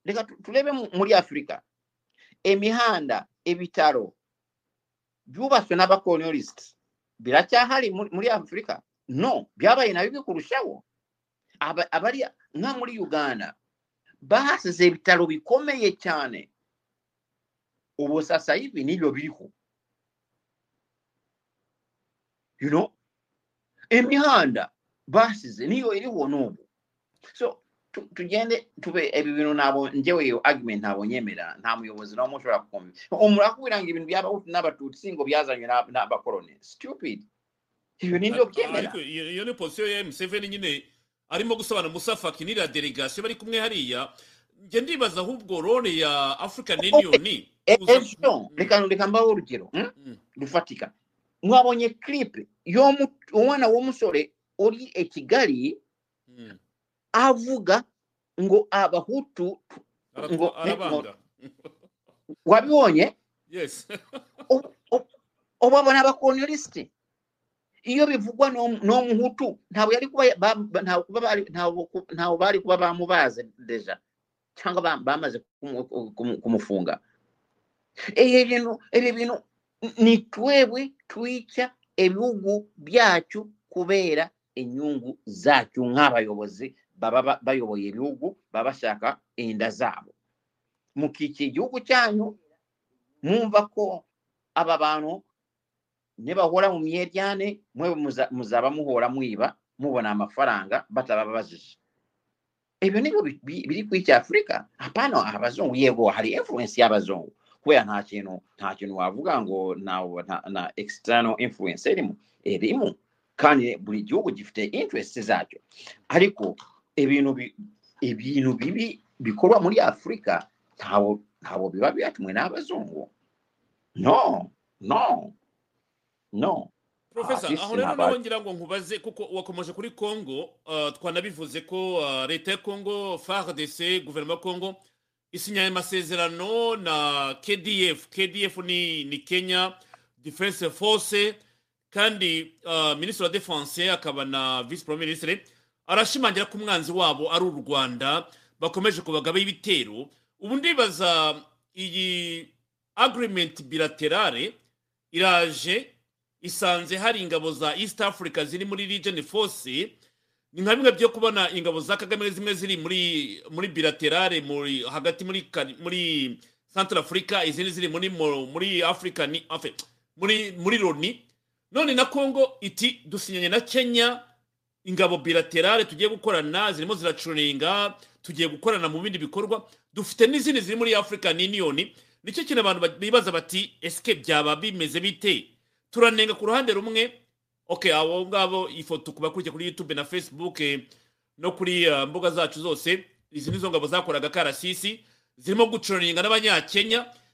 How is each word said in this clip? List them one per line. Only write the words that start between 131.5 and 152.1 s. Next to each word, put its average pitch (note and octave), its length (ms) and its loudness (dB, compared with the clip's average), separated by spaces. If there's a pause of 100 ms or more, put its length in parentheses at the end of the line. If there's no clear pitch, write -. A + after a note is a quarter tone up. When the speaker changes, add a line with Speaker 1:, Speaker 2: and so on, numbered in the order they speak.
Speaker 2:
ko, F#3 320 -4
uh, C3+ 300 -2
leta E3 220 -4
ya G3 60 -2
Congo, G3+ 640 -6
far F#3 360 -4
D D3+ 120 -6
C, F3 340 -2
guverinoma D3+ 340 -8
ya F3 60 -8
Congo, F#3 360 -8 (560)
isinyaye F#3+ 360 -2
amasezerano F3+ 1080 -2
na D3 640 -2
K G3+ 160 -4
D F#3 320 0
F. D3 220 -6
K F#3+ 180 -2
D G3 160 -6
F F3+ 140 -4
ni, F3 460 -4
ni C#3+ 140 -8
Kenya F#3 540 -2 (460)
Defense F3 520 -4
Force, G#3 640 0 (560)
kandi, F#3+ 640 0 (120)
uh, D#3 340 0
Minisitiri F#3 260 -4
wa E3 80 0
Defense F3 580 -4
akaba C#3+ 340 -4
na C3 380 -4
Vice C3+ 220 -12
Premier D#3 240 -6
Ministre, D#3+ 320 -4 (460)
arashimangira G#3 600 0
ko G3+ 120 -14
umwanzi F3 340 -4
wabo D#3+ 400 0
ari F3 120 2
u C#3+ 220 -4
Rwanda, C3+ 600 -2 (340)
bakomeje F3+ 400 -2
kubagabaho D#3+ 420 -2
ibitero. C#3+ 640 -4 (320)
Ubu G#3+ 160 -4
ndibaza F3 840 0 (360)
iyi F3 720 -6 (460)